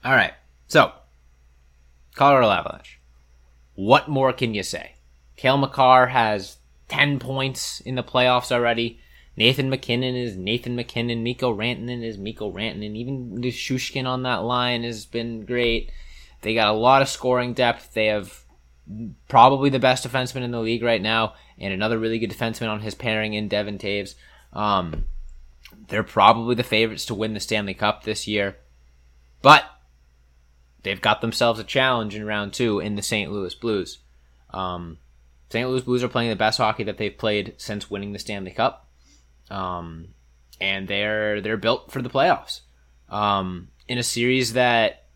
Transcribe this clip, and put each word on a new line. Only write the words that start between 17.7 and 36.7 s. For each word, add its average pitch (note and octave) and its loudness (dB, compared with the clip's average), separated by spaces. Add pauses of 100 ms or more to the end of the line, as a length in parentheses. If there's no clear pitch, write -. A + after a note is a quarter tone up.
They A2 2
have G#2 -4 (840)
probably C3+ 8
the C3+ 0
best B2+ 2
defenseman B2+ -4
in A#2+ -6
the A#2+ -4
league A2+ -2
right A#2 2
now, A2 0 (240)
and G2 -6
another A2 -2
really A2+ -2
good A2 -4
defenseman A2+ -6
on G#2+ -6
his A2 -8
pairing A2 -4
in G#2+ -4
Devon G#2 -4
Toews. G2+ -6 (380)
Um, F#2+ -2 (840)
they're G#2 -2
probably A2+ 4
the A#2 -2
favorites A2 0
to A2+ -6
win A2 -4
the G2+ -8
Stanley G#2 -4
Cup G#2+ -2
this G#2+ -6
year, G2+ -2 (840)
but C#3+ 10 (1200)
they've G2 -4
got G#2+ 4
themselves A#2 0
a A2 -10
challenge A#2+ 0
in G#2+ -10
round G#2 -6
two A2+ 0
in G#2 -4
the G2+ -6
Saint G#2 -2
Louis G2 -6
Blues. G#2+ -4 (560)
Um, F2 -8 (540)
Saint A#2+ -4
Louis B2+ -2
Blues B2 -2
are A#2+ -2
playing A#2 -2
the G#2+ -2
best A2 2
hockey A2 0